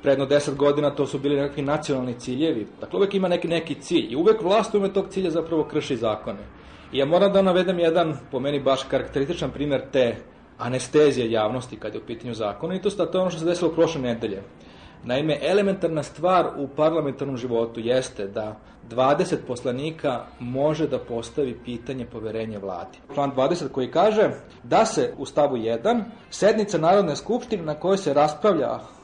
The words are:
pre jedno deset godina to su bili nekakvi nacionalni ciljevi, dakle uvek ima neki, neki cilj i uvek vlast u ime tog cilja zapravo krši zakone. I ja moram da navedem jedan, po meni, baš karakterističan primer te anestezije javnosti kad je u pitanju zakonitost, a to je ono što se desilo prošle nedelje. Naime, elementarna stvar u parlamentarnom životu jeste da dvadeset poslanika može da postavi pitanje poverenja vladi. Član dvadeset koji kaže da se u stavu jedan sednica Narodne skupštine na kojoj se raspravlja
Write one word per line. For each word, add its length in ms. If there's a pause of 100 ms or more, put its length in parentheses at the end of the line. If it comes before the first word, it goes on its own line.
pre 100
jedno 140
deset 300
godina 400
to 120
su 120
bili 160
nekakvi 280
nacionalni 560
ciljevi, 480 (140)
dakle 160
uvek 160
ima 140
neki, 200
neki 280
cilj 340
i 60
uvek 260
vlast 320
u 40
ime 160
tog 160
cilja 200
zapravo 340
krši 340
zakone. 420 (540)
I 40
ja 80
moram 280
da 80
navedem 380
jedan, 380 (140)
po 80
meni, 200
baš 240
karakterističan 680
primer 300 (100)
te 240 (420)
anestezije 760
javnosti 480
kad 140
je 80
u 40
pitanju 280
zakonitost, 680
a 60
to 120
je 40
ono 80
što 100
se 60
desilo 260
prošle 300
nedelje. 400 (640)
Naime, 380
elementarna 600
stvar 440 (100)
u 100
parlamentarnom 680
životu 420
jeste 480
da 280 (340)
dvadeset 580
poslanika 800 (140)
može 480
da 120
postavi 680
pitanje 400
poverenja 540
vladi. 380 (160)
Član 200
dvadeset 380
koji 200
kaže 380 (340)
da 220
se 320
u 80
stavu 320
jedan 460 (260)
sednica 480
Narodne 380
skupštine 480
na 100
kojoj 240
se 160
raspravlja 680 (240)